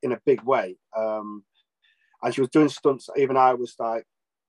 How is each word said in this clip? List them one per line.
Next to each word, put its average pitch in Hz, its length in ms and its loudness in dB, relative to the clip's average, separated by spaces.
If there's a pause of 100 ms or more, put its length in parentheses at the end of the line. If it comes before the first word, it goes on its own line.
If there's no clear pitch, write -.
in 127 100 -4
a - 140 -6
big 123 160 2
way. 123 340 -2 (200)
Um, 107 480 -6 (760)
and 127 120 -4
she 135 60 -4
was 127 100 0
doing 151 180 6
stunts. 135 480 -2
Even 135 200 2
I 127 180 6
was 123 240 -8
like, 113 260 -6 (440)